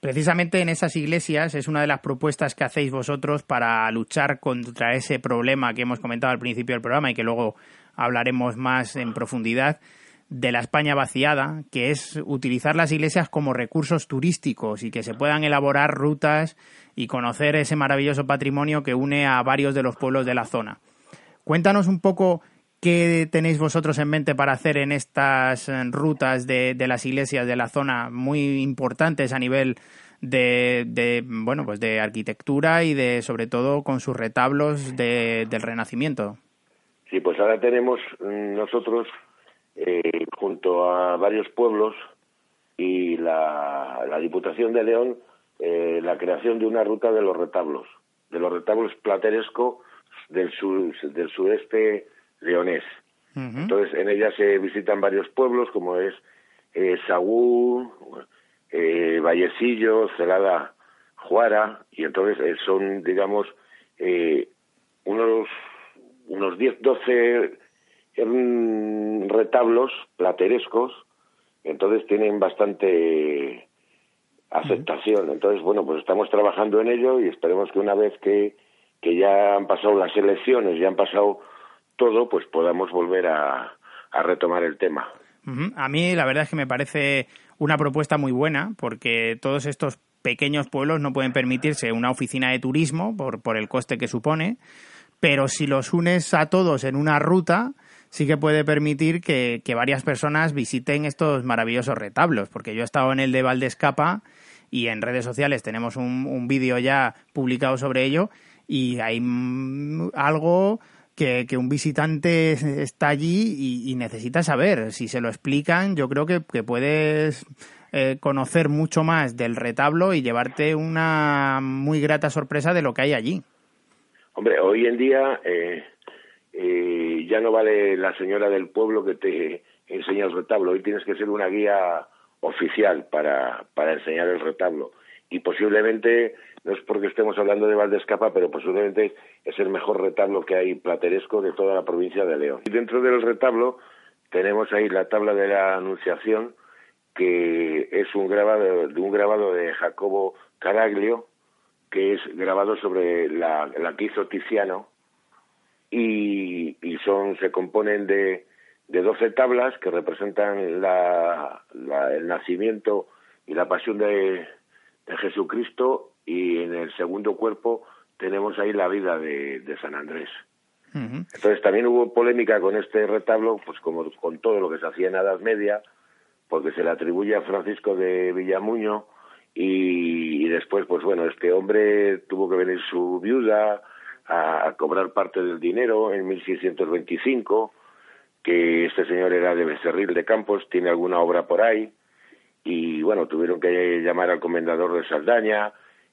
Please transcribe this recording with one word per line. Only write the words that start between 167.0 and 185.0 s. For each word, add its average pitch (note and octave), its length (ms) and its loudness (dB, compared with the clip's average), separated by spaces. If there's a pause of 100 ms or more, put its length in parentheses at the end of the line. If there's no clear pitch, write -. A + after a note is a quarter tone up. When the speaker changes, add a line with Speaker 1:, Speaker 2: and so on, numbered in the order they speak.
Speaker 2:
cuerpo A2+ 460 -2 (360)
tenemos G2 420 -4
ahí G#2 120 0
la G2 160 2
vida F#2 300 -2
de, C#2+ 440 -6
de C#2 180 -12
San - 160 -12
Andrés. D2+ 340 -12 (640)
Speaker 1:
Ujú. C#3 400 -8
Speaker 2:
Entonces G#2 300 0
también G#2+ 240 4
hubo A#2+ 260 2
polémica A#2+ 460 2
con G2 180 0
este G#2+ 300 0
retablo, A2 580 0
pues - 140 -14
como E2 260 -6 (160)
con E2 160 -6
todo G#2+ 220 2
lo F2+ 100 -2
que D#2+ 80 -6
se E2 80 -10
hacía E2+ 220 -4
en F#2 60 -2
la F#2 80 0
Edad F#2+ 180 0
Media, G#2 420 -2 (640)
porque D#2 260 -2
se F2 100 -4
le E2 80 0
atribuye F2 440 -2
a G2 60 0
Francisco G2 540 -4
de F#2 360 0
Villamuño, G#2 720 -2 (500)
y, E2+ 920 0
y E2 40 0
después, E2+ 360 -2
pues E2 180 -2
bueno, E2+ 220 0
este F2 260 0
hombre G2+ 680 4
tuvo F#2+ 280 -2
que F#2 80 0
venir F#2 240 0 (100)
su F2+ 300 -2
viuda G#2+ 640 2 (460)
a, D#2+ 400 0
a D#2 60 -2
cobrar F2 380 -2